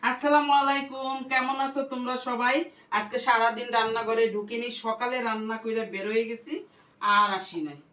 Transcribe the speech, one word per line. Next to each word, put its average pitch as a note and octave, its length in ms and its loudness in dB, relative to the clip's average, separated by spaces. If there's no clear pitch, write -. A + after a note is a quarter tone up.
আসসালামু D4 480 4
আলাইকুম, C4+ 540 -2
কেমন C4+ 340 0
আছো C4+ 160 -2
তোমরা B3 220 -4
সবাই? B3 280 2
আজকে G#3 280 -2
সারাদিন A#3 420 4
রান্নাঘরে A3+ 460 2
ঢুকিনি, A#3 320 -4
সকালে A#3+ 340 -2
রান্না A3 340 -4
কইরা A3+ 200 -2
বের G3 180 -6
হয়ে A3+ 180 2
গেছি, A#3 240 -8
আর G#3 280 4
আসি F3 280 -8
নাই। C#3+ 120 -14